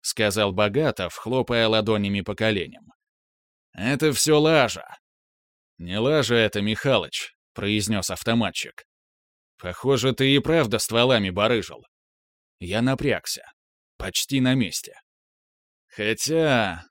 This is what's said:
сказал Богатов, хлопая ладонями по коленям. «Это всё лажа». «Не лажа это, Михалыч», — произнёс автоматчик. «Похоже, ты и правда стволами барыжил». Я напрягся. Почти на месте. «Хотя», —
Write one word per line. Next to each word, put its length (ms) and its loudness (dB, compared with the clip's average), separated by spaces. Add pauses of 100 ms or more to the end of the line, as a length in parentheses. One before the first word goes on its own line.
сказал 500 0
Богатов, 640 0
хлопая 500 0
ладонями 540 0
по 140 -6
коленям. 580 -2 (800)
«Это 400 0
всё 260 4
лажа». 480 2 (920)
«Не 200 -6
лажа 360 2
это, 260 2
Михалыч», — 720 -2 (220)
произнёс 560 -2
автоматчик. 760 -2 (720)
«Похоже, 560 0
ты 220 2
и 60 4
правда 380 0
стволами 520 2
барыжил». 540 -2 (760)
Я 220 -2
напрягся. 600 -2 (540)
Почти 440 -4
на 140 4
месте. 460 -4 (880)
«Хотя», — 1040 0